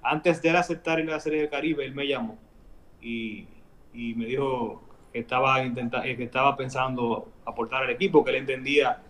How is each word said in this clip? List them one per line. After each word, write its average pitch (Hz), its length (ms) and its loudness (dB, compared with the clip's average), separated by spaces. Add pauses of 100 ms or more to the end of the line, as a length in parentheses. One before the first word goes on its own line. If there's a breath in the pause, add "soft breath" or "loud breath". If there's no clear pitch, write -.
Antes 156 400 2
de 165 100 4
él 165 60 4
aceptar 165 440 0
ir 160 80 -2
a 156 60 -2
la 151 60 -4
Serie 156 200 0
del 147 100 0
Caribe, 143 340 -2
él 131 80 -8
me 139 140 -4
llamó 123 320 -2 (640)
y, 113 460 -8 (440)
y 117 220 -8
me 113 120 -4
dijo 127 580 -4 (280)
que 120 60 -6
estaba 131 460 2
intenta-, 120 420 -4
eh, 127 100 -4
que 123 60 -6
estaba 135 340 2
pensando 127 720 -2 (160)
aportar 117 380 -4
al 131 80 -2
equipo, 156 320 6
que 131 80 0
él 131 60 2
entendía 131 720 2